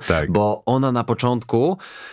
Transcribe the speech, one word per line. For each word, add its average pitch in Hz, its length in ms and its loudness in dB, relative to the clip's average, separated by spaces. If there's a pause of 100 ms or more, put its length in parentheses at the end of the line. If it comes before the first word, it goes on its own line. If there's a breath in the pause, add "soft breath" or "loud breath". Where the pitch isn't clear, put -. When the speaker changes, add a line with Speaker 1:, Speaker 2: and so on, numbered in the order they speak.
Speaker 1:
Tak. 80 240 0
Speaker 2:
bo 104 340 2
ona 131 260 2
na 120 120 0
początku 123 760 0 (340 loud breath)